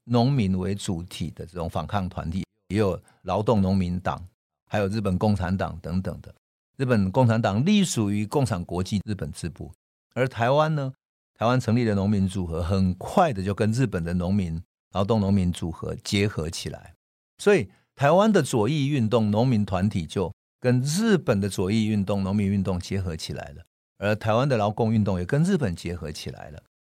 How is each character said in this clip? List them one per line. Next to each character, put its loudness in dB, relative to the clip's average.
农 2
民 2
为 -2
主 -4
体 -8
的 -14
这 -18
种 -6
反 -4
抗 -2
团 -8
体， -4
也 0
有 0
劳 -2
动 2
农 2
民 0
党， -6
还 -2
有 0
日 -2
本 0
共 2
产 -2
党 -4
等 -4
等 -6
的。 -20
日 -4
本 2
共 4
产 2
党 2
隶 4
属 0
于 -2
共 0
产 -2
国 -4
际 -2
日 -6
本 -8
支 -8
部。 -14
而 0
台 0
湾 2
呢， -4
台 -2
湾 4
成 2
立 4
的 2
农 2
民 2
组 -4
合 -4
很 2
快 0
的 -6
就 0
跟 0
日 2
本 -2
的 -4
农 0
民、 -2
劳 0
动 2
农 2
民 4
组 -4
合 -8
结 2
合 -4
起 -8
来， -16
所 6
以 2
台 2
湾 4
的 4
左 0
翼 0
运 0
动、 2
农 4
民 2
团 0
体 -2
就 -2
跟 2
日 2
本 0
的 0
左 -2
翼 2
运 0
动、 -2
农 -2
民 2
运 2
动 -2
结 -4
合 -6
起 -10
来 -12
了， -20
而 0
台 0
湾 2
的 2
劳 2
工 0
运 4
动 0
也 -4
跟 2
日 2
本 -2
结 -8
合 -8
起 -12
来 -14
了。 -18